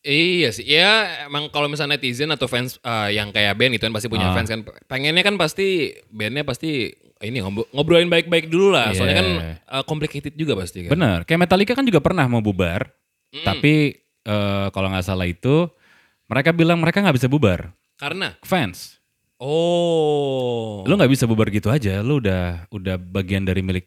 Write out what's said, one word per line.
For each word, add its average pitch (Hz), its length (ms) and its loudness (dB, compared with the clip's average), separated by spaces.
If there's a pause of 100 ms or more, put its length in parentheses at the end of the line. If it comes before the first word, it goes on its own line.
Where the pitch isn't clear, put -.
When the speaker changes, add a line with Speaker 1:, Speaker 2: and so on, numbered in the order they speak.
Speaker 1:
Iya 160 500 2
sih. 117 160 -10
Ya, 170 240 4 (320)
emang 147 240 -6
kalau 147 180 -2
misalnya 147 300 -2
netizen 127 320 -4
atau 147 180 -2
fans, 123 320 -4
eh, 110 360 -2
yang 104 180 -2
kayak 104 240 2
band 123 160 2
gitu 113 160 -2
kan, 113 80 -4
pasti 107 120 -6
punya 92 200 0
Speaker 2:
Ah. 92 80 0
Speaker 1:
fans 110 120 0
kan. 110 120 -4 (240)
Pengennya 151 400 0
kan 202 120 0
pasti 180 580 -2 (140)
bandnya 110 360 -6
pasti 139 480 -4 (300)
ini 117 180 -6
ngobro-, 101 320 -4
ngobrolin 165 400 4
baik-baik 170 400 0
dulu 190 240 6
lah. 113 160 2
Soalnya 95 240 2
kan, 92 140 2
Speaker 2:
Iya. 82 260 -2
Speaker 1:
eh, 135 300 -8
complicated 151 500 -6
juga 143 240 -2
pasti 90 240 -8
kan. 85 80 -4
Speaker 2:
Bener. 135 320 2
Kayak 170 240 2
Metallica 196 240 2
kan 269 160 0
juga 196 160 2
pernah 165 240 2
mau 117 160 2
bubar, 92 400 0 (480)
Speaker 1:
Mm-mm. 156 160 -6
Speaker 2:
tapi, 151 480 2 (260)
eh, 101 480 -2
kalau 95 200 -2
nggak 95 180 -2
salah 92 160 -2
itu 139 480 0 (540)
mereka 139 260 0
bilang 170 260 4
mereka 165 220 2
nggak 180 160 4
bisa 123 160 2
bubar. 95 400 2 (240)
Speaker 1:
Karena? 151 460 -8
Speaker 2:
Fans. - 580 -4 (400)
Speaker 1:
Oh. 143 1400 -2
Speaker 2:
Lu 127 100 2
nggak 175 160 4
bisa 131 160 4
bubar 110 220 2
gitu 101 220 -2
aja. 104 320 0
Lu 135 180 0
udah, 90 500 -2
udah 95 280 -6
bagian 95 440 -4
dari 92 180 0
milik 92 280 -2